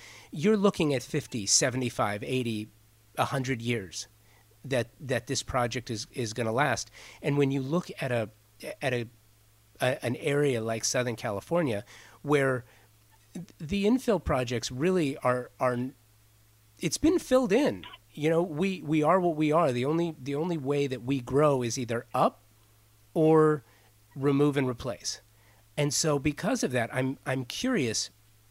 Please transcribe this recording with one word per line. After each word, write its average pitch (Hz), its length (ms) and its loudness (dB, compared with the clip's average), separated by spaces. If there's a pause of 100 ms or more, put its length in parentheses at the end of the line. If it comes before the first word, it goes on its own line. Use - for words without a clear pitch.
(300)
you're 196 260 2
looking 185 380 2
at 123 80 -2
fifty, 123 440 -6
seventy-five, 120 760 0
eighty, 117 460 -2 (500)
a 123 60 2
hundred 127 360 -2
years 117 460 -4 (580)
that, 123 260 -2 (100)
that 123 260 -4
this 135 160 -4
project 123 480 -4
is, 107 220 -8
is 110 200 -6
gonna 110 200 -2
last. 127 360 0 (320)
And 143 160 0
when 139 140 4
you 139 100 -2
look 147 300 -4 (100)
at 131 120 -4
a, 113 180 -2 (500)
at 127 140 -2
a, 117 140 -4 (720)
a, 131 240 0
an 123 120 -2
area 143 440 0
like 113 240 -4
Southern 123 320 -2
California, 117 680 -2 (380)
where 135 420 2 (920)
the 190 260 -4
infill 220 380 2
projects 127 480 -2
really 143 460 0
are, 123 420 0
are, 127 180 2 (1000)
it's - 200 -2
been 339 200 4
filled 254 320 2
in. 185 340 2 (300)
You 151 140 0
know, 165 140 4
we, 180 400 -2
we 151 200 2
are 170 160 6
what 170 180 0
we 151 160 2
are. 156 200 4
The 123 140 0
only, 165 360 0
the 139 120 -4
only 165 240 -2
way 143 280 0
that 123 160 -6
we 135 180 0
grow 131 420 4
is 117 160 -2
either 117 340 -4
up 165 300 0 (720)
or 156 500 4 (500)
remove 143 440 2
and 131 100 2
replace. - 540 -8 (540)
And 147 180 0
so 147 240 0
because 156 440 -2
of 160 100 -2
that, 120 200 0
I'm, 131 320 -2
I'm 131 200 -2
curious, 147 640 -2 (400)